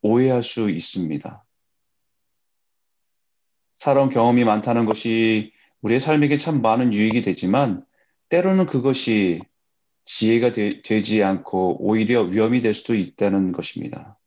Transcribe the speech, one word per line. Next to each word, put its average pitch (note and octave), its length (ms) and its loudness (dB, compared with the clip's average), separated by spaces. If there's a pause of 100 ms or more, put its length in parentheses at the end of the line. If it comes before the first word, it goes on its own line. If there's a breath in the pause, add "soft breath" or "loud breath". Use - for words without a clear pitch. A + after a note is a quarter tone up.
오해할 A#2+ 420 2
수 A2 260 -4
있습니다. E2 760 -6 (2250)
살아온 C3+ 320 2
경험이 A#2+ 340 2
많다는 A2+ 420 0
것이 A2 680 0 (280 soft breath)
우리의 A#2 180 0
삶에게 D3 380 2
참 D3 240 -2
많은 A2+ 320 2
유익이 A2 280 0
되지만, G2+ 640 -2 (440)
때로는 F#3 360 2
그것이 A2+ 760 0 (640)
지혜가 A#2 480 0
되-, G#2 280 -4
되지 G#2+ 420 0
않고 F#2 640 -2
오히려 A2 360 2
위험이 A2 400 0
될 A2 120 0
수도 A#2 220 -4
있다는 F#2+ 560 0
것입니다. - 760 -10